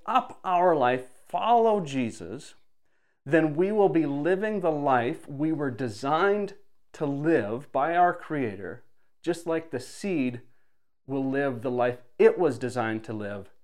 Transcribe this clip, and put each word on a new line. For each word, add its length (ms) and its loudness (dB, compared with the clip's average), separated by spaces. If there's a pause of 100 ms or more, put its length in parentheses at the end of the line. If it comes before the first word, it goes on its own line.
up 380 -2
our 300 4
life, 320 2 (220)
follow 520 2
Jesus, 760 -6 (680)
then 320 2
we 160 2
will 160 6
be 180 2
living 540 -2
the 100 0
life 580 0
we 240 -2
were 180 -2
designed 840 -2 (380)
to 140 -6
live 680 0
by 240 0
our 180 6
Creator, 680 -6 (380)
just 240 -4
like 240 -4
the 100 -6
seed 600 -4 (680)
will 220 -4
live 340 -2
the 80 -4
life 280 0 (200)
it 200 6
was 200 2
designed 460 -4
to 80 -10
live 380 -8 (140)